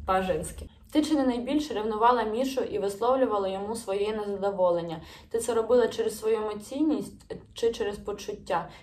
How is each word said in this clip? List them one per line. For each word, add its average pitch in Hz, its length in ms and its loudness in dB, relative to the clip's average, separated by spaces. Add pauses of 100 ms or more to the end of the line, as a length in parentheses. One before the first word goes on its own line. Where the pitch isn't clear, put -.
по-женски. 185 640 0 (200)
Ти 302 120 4
чи 302 100 0
не 269 120 4
найбільше 254 480 0
ревнувала 226 480 4
Мішу 240 380 -2
і 196 180 -2
висловлювала 214 720 2
йому 196 280 -4
своє 202 360 -2
незадоволення? 185 880 0 (300)
Ти 226 80 -2
це 233 160 -2
робила 226 340 4
через 220 300 -2
свою 220 180 2
емоційність, 214 960 -2
е, - 40 -10 (180)
чи 233 180 0
через 202 240 -4
почуття, 196 720 -4 (140)